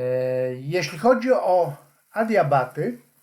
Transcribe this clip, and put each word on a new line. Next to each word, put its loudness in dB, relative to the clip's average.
jeśli -4
chodzi 2
o 2
adiabaty, 0